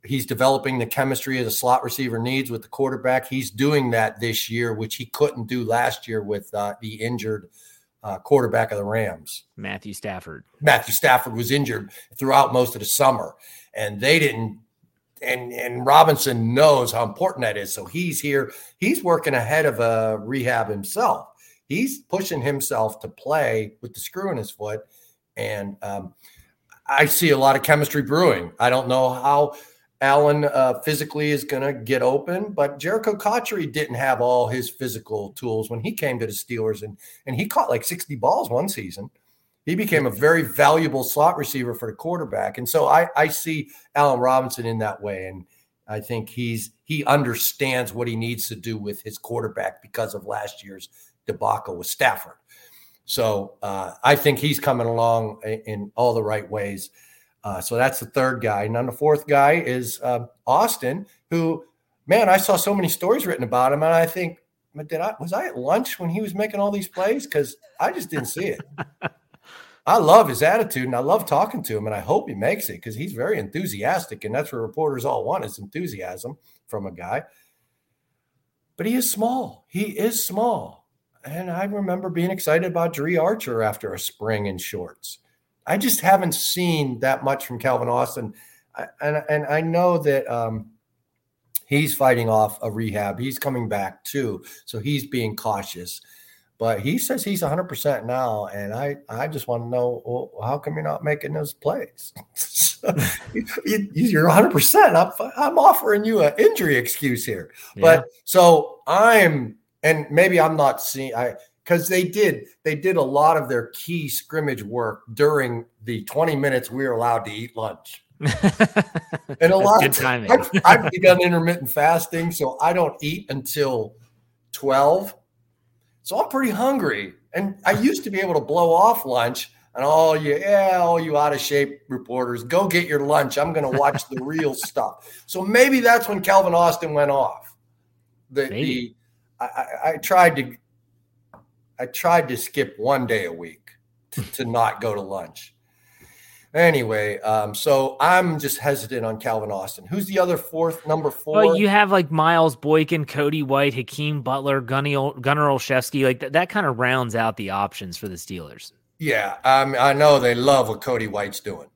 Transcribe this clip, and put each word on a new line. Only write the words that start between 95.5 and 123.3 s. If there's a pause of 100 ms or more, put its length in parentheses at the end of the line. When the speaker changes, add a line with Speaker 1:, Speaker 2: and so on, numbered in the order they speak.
Speaker 1:
But
he
says
he's
a
hundred
percent
now.
And
I, (100)
I
just
wanna
know,
well, (120)
how
come
you're
not
making
those
plays?
<laughs> (580)
So, (400)
you, (180)
you,
you're
a
hundred
percent.
I'm, (260)
I'm
offering
you
an
injury
excuse
here. (260)
But
Speaker 2:
Yeah. (220)
Speaker 1:
so
I'm, (260)
and
maybe
I'm
not
seeing,
I, (280)
'cause
they
did, (180)
they
did
a
lot
of
their
key
scrimmage
work (100)
during (180)
the
twenty
minutes
we
were
allowed
to
eat
lunch. (160)
Speaker 2:
<laughs>
Speaker 1:
And
a
Speaker 2:
That's
Speaker 1:
lot
Speaker 2:
good
Speaker 1:
of
Speaker 2:
timing.
Speaker 1:
I've, (160)
I've
begun
intermittent
fasting,
so
I
don't
eat
until (600)